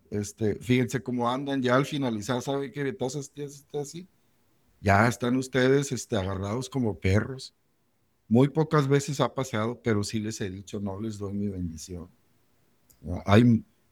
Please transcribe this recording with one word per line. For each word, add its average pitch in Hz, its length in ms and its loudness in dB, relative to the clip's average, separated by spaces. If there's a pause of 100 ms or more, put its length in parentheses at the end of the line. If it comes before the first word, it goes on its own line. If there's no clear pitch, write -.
(100)
este, 104 460 -2
fíjense 123 460 0
cómo 120 280 -2
andan, 139 320 -4
ya 123 140 4
al 139 100 2
finalizar, 123 560 -2
¿sabe 139 300 -4
qué? 143 100 -6
Entonces, 135 520 -6
ya 143 100 -12
está 143 360 -12
así. 165 280 -12 (720)
Ya 101 280 6
están 123 280 -2
ustedes, 131 560 2
este, 117 240 -6
agarrados 98 540 -4
como 113 300 -2
perros. 107 540 0 (760)
Muy 123 220 6
pocas 151 380 2
veces 139 320 2
ha 123 140 2
pasado, 117 480 -4
pero 104 220 2
sí 110 160 -4
les 107 220 -6
he 98 80 -4
dicho, 95 300 -10
"No 101 200 -6
les 107 180 -8
doy 101 160 -6
mi 101 140 -2
bendición". 90 600 -8 (1160)
Hay, 113 380 6 (280)